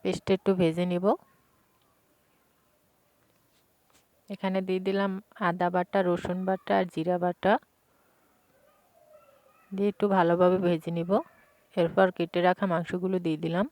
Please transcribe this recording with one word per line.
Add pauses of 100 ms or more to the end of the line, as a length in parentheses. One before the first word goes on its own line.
পেস্টটা
একটু
ভেজে
নিব। (3250)
এখানে
দিয়ে
দিলাম (380)
আদা
বাটা, (100)
রসুন
বাটা
আর
জিরা
বাটা, (2250)
দিয়ে
একটু (100)
ভালোভাবে (100)
ভেজে
নিব। (680)
এরপর (100)
কেটে
রাখা
মাংসগুলো
দিয়ে
দিলাম